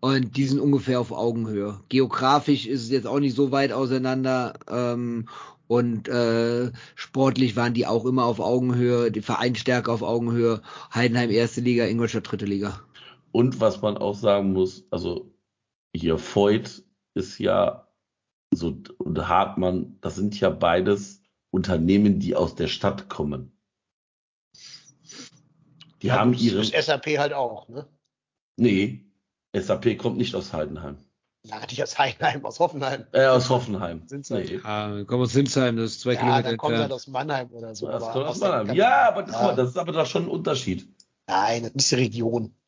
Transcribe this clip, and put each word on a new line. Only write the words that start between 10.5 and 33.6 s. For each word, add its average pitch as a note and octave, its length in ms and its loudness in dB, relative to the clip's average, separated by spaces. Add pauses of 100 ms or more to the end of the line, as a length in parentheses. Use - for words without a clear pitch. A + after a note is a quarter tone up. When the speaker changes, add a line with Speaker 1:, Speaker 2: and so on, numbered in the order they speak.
Speaker 1:
Heidenheim A#2+ 360 2
erste A#2 320 2
Liga, A#2+ 240 2
Ingolstadt A2+ 440 -2
dritte G2+ 160 -4
Liga. G2+ 360 -4 (500)
Speaker 2:
Und A#2+ 300 2
was A2 200 2
man G#2 160 0
auch G2+ 180 -4
sagen G2+ 360 2
muss, F#2 400 0
also G2+ 420 -6 (640)
hier D#2+ 220 0
Voigt - 680 2 (300)
ist - 260 -6
ja F#2+ 480 0 (680)
so, D#2+ 240 -2 (200)
und E2 280 -4
Hartmann, F#2 760 0
das - 160 -8
sind G2+ 200 -2
ja F#2+ 120 4
beides F2+ 720 0 (280)
Unternehmen, F#2 680 4
die - 160 -2
aus E2+ 200 0
der E2 120 -2
Stadt - 420 -4
kommen. C#2+ 480 -8 (2500)
Die - 60 -2
Speaker 3:
Ja, B2 120 2
Speaker 2:
haben A#2+ 140 4
Speaker 3:
gut, B2 80 0
Speaker 2:
ihre F#3+ 180 4
Speaker 3:
das G#3+ 120 0
S D#3 180 0
A C#3+ 80 2
P D3 220 -2
halt D3 140 0
auch, B2 360 -6
ne? C3 180 -14 (680)
Speaker 2:
Nee, G#2+ 480 2 (480)
S F#2+ 160 -4
A G#2 80 2
P A2 180 2
kommt A2 220 -4
nicht A#2 180 -2
aus F#2+ 160 -8
Heidenheim. D2+ 460 -8 (480)
Speaker 3:
Ja, G#2+ 160 -14
nicht - 200 -8
aus - 160 -6
Heidenheim, C#3+ 480 -2
aus - 140 -10
Hoffenheim. C3+ 540 -2
Speaker 2:
Äh, C3+ 140 6
aus B2 220 4
Hoffenheim. G2 580 -2